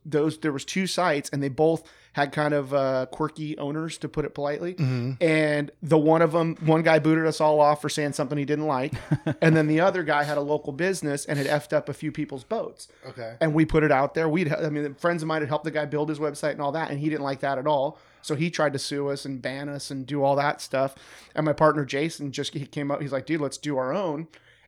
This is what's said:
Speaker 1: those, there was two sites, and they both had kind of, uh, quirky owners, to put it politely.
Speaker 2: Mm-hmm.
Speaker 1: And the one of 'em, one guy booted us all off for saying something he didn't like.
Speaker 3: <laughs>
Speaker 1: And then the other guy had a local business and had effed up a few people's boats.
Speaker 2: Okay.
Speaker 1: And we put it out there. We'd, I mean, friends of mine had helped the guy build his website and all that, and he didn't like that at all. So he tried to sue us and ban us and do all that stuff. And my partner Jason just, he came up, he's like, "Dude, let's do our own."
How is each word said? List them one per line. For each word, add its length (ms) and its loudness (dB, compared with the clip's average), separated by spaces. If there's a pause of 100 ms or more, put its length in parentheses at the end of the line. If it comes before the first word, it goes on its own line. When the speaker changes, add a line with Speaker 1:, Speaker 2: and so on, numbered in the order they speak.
Speaker 1:
those, 340 0
there 120 0
was 140 -8
two 200 -2
sites, 480 0
and 80 -2
they 80 0
both 320 2 (320)
had 180 0
kind 220 0
of, 200 0
uh, 340 2
quirky 500 -6
owners, 420 -6
to 80 -6
put 160 -4
it 120 -8
politely. 400 -4
Speaker 2:
Mm-hmm. 460 0
Speaker 1:
And 500 2 (100)
the 160 4
one 240 6
of 140 4
'em, 280 0
one 200 6
guy 160 6
booted 260 4
us 160 0
all 180 6
off 220 6
for 80 -2
saying 240 -2
something 240 -2
he 80 -2
didn't 220 0
like. 260 0 (240)
Speaker 3:
<laughs> 240 -4
Speaker 1:
And 160 6
then 100 4
the 140 4
other 220 2
guy 200 2
had 140 -2
a 40 2
local 320 -2
business 520 -2
and 140 -2
had 80 0
effed 260 -2
up 160 0
a 40 -6
few 180 -8
people's 320 -8
boats. 440 -8 (200)
Speaker 2:
Okay. 340 -12
Speaker 1:
And 120 2
we 120 6
put 180 2
it 80 4
out 220 2
there. 160 0
We'd, 240 0
I 160 -2
mean, 260 -4
friends 280 0
of 40 -4
mine 140 -2
had 80 -4
helped 160 -2
the 60 -4
guy 140 -2
build 240 -2
his 100 -6
website 320 -4
and 100 -8
all 120 -2
that, 180 -4
and 80 -4
he 100 -2
didn't 140 -2
like 180 -4
that 160 -2
at 100 -4
all. 300 0 (240)
So 120 -6
he 160 0
tried 240 0
to 60 -4
sue 300 -4
us 160 -6
and 160 -8
ban 280 -8
us 220 -10
and 160 -8
do 160 0
all 140 4
that 220 0
stuff. 360 -2 (400)
And 100 0
my 80 2
partner 320 4
Jason 460 -4
just, 240 -6
he 100 -6
came 240 -6
up, 120 -2
he's 100 -6
like, 160 -4
"Dude, 140 0
let's 180 -4
do 180 -4
our 160 0
own." 340 -4 (400)